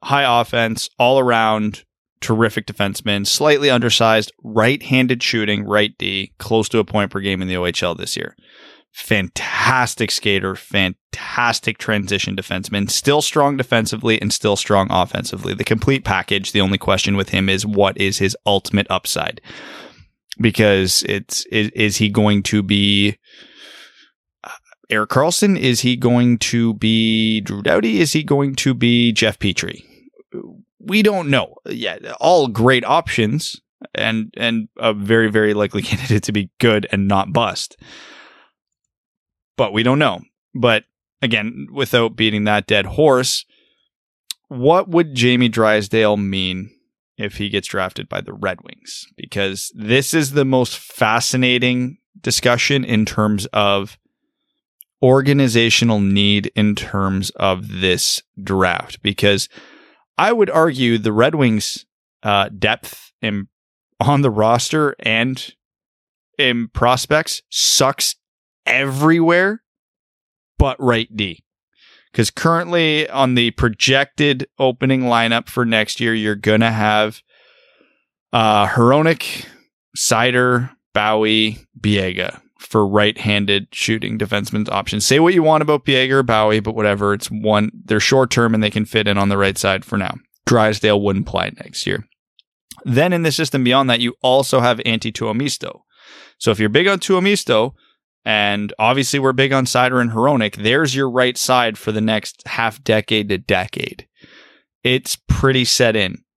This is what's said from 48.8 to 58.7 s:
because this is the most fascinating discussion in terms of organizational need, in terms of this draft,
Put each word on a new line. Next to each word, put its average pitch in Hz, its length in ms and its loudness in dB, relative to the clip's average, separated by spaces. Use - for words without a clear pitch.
because 98 600 -8
this 117 380 0
is 151 180 0
the 139 140 2
most 127 320 0
fascinating 123 1200 -2
discussion 127 640 0
in 110 220 2
terms 107 420 -2
of 101 500 -2
organizational 127 960 2
need, 101 560 2
in 104 200 2
terms 98 560 -4
of 95 500 -2
this 92 400 0
draft, 95 600 -2